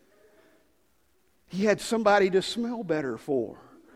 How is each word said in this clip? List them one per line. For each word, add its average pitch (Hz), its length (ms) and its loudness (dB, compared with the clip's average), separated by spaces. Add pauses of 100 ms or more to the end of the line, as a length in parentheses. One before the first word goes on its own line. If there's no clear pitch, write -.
(1500)
He 196 200 -2
had 202 160 2
somebody 208 480 4
to 185 100 4
smell 233 420 -6
better 151 360 -4
for. 127 400 -4 (380)